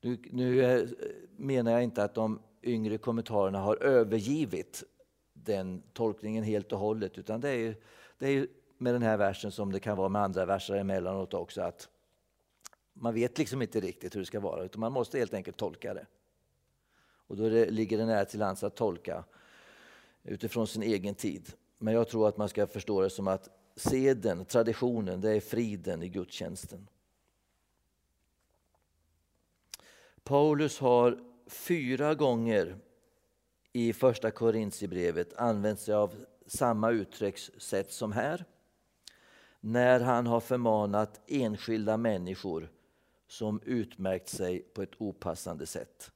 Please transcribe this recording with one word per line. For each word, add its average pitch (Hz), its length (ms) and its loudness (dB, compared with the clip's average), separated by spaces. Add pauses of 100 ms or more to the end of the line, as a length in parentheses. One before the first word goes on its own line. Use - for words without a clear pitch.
Nu, 123 160 -2 (140)
nu, 127 320 4
eh, 123 260 4 (460)
menar 127 360 2
jag 120 120 6
inte 117 200 0
att 101 120 -2
de 110 260 0 (220)
yngre 110 340 0
kommentarerna 107 640 0
har 104 240 0
övergivit 113 1000 2 (500)
den 95 500 -4 (100)
tolkningen 110 500 -2
helt 107 280 -2
och 98 80 -2
hållet, 104 380 -2
utan 107 240 -6
det 143 80 -2
är 131 80 -2
ju, 113 180 -2 (420)
det 135 100 -2
är 139 40 4
ju 135 160 2 (300)
med 123 160 0
den 123 80 2
här 110 160 4
versen 98 340 0
som 98 200 -4
det 95 80 -2
kan 104 180 -2
vara 95 120 2
med 104 120 2
andra 95 240 0
verser 98 300 -2
emellanåt 95 580 -2
också, 90 280 -6
att - 280 -8 (1040)
man 117 200 -4
vet 117 240 0
liksom 135 240 -2
inte 110 180 -2
riktigt 90 360 -8
hur 104 40 -4
det 92 60 -4
ska 107 140 -6
vara, 92 240 -4
utan 92 160 -10
man 113 120 -2
måste 131 280 -2
helt 117 140 -2
enkelt 95 240 -8
tolka 98 360 -6
det. - 120 -12 (1200)
Och 101 100 -10
då 104 60 0
är 113 60 4
det, 113 200 6
ligger 110 280 0
det 110 80 2
nära 107 200 2
till 107 160 -6
hands 95 220 -2
att 101 120 -4
tolka 87 480 -4 (1000)
utifrån 107 440 -4
sin 110 160 -4
egen 101 320 0
tid. 92 340 -6 (280)
Men 110 160 -2
jag 113 160 2
tror 110 180 2
att - 100 0
man 104 120 -2
ska 104 180 0
förstå 101 340 -2
det 95 80 2
som 95 180 -4
att 95 220 -2 (260)
seden, 113 680 0
traditionen, 113 760 0
det 107 100 2
är 107 80 4
friden 101 640 -4
i 90 60 -8
gudstjänsten. 92 800 -10 (3250)
Paulus 147 560 4
har 123 400 6 (280)
fyra 147 680 0
gånger 113 640 2 (960)
i 117 200 2
första 117 380 2
Korintierbrevet 92 1000 0
använt 107 460 0
sig - 140 -4
av 104 320 0 (200)
samma 117 460 2
uttryckssätt - 1000 -4
som 107 200 -6
här, 147 340 -2 (1120)
när 123 400 6
han 120 280 2
har 117 120 4
förmanat 107 880 0
enskilda 110 680 0
människor 92 760 -4 (560)
som 107 380 -4
utmärkt 95 640 -4
sig 90 300 -4
på - 220 -12
ett - 200 -10
opassande 85 640 -8
sätt. - 500 -14